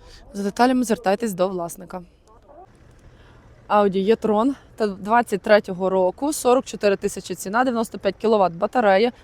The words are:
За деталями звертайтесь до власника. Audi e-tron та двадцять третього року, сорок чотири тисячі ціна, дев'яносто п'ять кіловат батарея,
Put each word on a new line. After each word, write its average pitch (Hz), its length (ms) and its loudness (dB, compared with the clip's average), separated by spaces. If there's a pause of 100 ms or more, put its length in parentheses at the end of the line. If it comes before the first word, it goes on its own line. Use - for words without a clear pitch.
(320)
За - 100 -10
деталями 254 420 0
звертайтесь 202 480 -2
до 180 160 -2
власника. 180 540 -10 (1700)
Audi 202 480 2
e-tron 214 380 0 (220)
та 220 100 -2
двадцять 208 560 -2
третього 190 480 2
року, 190 420 0
сорок 247 320 2
чотири 202 320 0
тисячі 196 380 -8
ціна, 208 300 -2
дев'яносто 233 340 -4
п'ять 196 180 -4
кіловат 208 360 2
батарея, 208 600 2 (120)